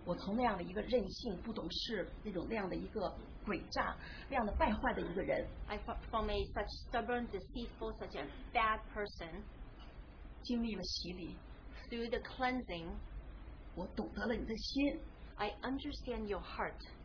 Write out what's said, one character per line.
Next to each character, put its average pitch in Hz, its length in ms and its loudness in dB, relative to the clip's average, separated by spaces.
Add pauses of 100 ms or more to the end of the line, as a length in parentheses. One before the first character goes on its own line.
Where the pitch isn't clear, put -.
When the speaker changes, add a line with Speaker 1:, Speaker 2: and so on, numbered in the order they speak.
Speaker 1:
我 175 100 2
从 175 220 0
那 254 60 4
样 226 140 6
的 175 60 -2
一 175 100 -4
个 208 100 0
任 208 280 4
性、 208 320 -2
不 226 100 -4
懂 - 180 -2
事， 196 380 0 (160)
那 208 80 -2
种， 175 180 0
那 226 60 2
样 196 120 2
的 175 60 0
一 170 140 -2
个 196 240 0 (340)
诡 196 140 2 (100)
诈、 233 260 2 (320)
那 277 80 2
样 240 100 6
的 202 120 2
败 277 140 8
坏 226 220 6
的 190 60 0
一 170 140 0
个 185 80 2
人， 143 240 4 (220)
Speaker 2:
I 208 100 0
fro-, 233 180 -2 (140)
from 220 200 4
a 202 120 4 (120)
such 208 140 0 (220)
stubborn, 240 380 2
deceitful, 220 680 -4
such 196 200 -4
a - 80 -2 (260)
bad 220 280 8 (140)
person, 202 480 -2 (1000)
Speaker 1:
经 240 200 2
历 226 120 2
了 - 80 -2
洗 - 300 -2
礼， 180 240 -4 (520)
Speaker 2:
through 233 220 0
the 233 80 4
cleansing, 233 680 0 (880)
Speaker 1:
我 180 100 -2 (100)
懂 165 180 0
得 202 120 0
了 233 80 4
你 202 100 0
的 220 120 0
心。 277 440 2 (360)
Speaker 2:
I 208 140 2 (120)
understand 254 640 -2
your 196 140 2
heart. 180 340 -2 (300)